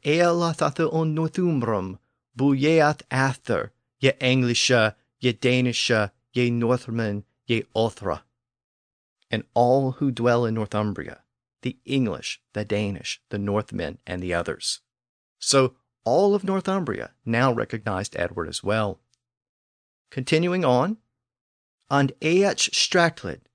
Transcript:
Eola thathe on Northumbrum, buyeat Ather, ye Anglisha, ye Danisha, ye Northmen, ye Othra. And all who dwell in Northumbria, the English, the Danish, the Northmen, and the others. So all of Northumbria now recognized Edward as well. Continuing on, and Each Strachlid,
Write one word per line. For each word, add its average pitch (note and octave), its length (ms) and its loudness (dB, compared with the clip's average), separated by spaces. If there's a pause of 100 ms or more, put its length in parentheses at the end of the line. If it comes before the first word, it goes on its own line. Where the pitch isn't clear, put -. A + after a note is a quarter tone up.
Eola E3+ 500 2
thathe D3+ 260 0
on D#3+ 340 0
Northumbrum, C3 840 -2 (380)
buyeat C#3+ 720 2
Ather, C3 640 -2 (280)
ye C3+ 200 4
Anglisha, B2 760 2 (220)
ye B2 140 0
Danisha, B2 800 0 (220)
ye B2 180 2
Northmen, A#2 760 -2 (220)
ye A2+ 180 0 (100)
Othra. G#2 460 -2 (1120)
And A2 140 -4 (100)
all C3 380 2
who C#3 180 -2
dwell A#2+ 340 2
in A2 100 -2
Northumbria, G#2+ 680 -4 (420)
the B2+ 220 -6
English, B2 560 -4 (120)
the G#2+ 120 -6
Danish, G2+ 560 -4 (100)
the G#2 80 -6
Northmen, G2+ 680 -4
and F2+ 160 -8
the F2+ 120 -4
others. - 460 -6 (600)
So C3 340 2 (300)
all F#3+ 300 4
of G3 100 -2
Northumbria F#3+ 640 -4 (140)
now A#2+ 280 2
recognized A2 640 -4
Edward F2 320 -4
as - 160 -10
well. G#2 340 -2 (1120)
Continuing E3+ 540 0
on, C#3 320 2 (920)
and C#3 300 2
Each F3 520 2
Strachlid, - 680 0 (140)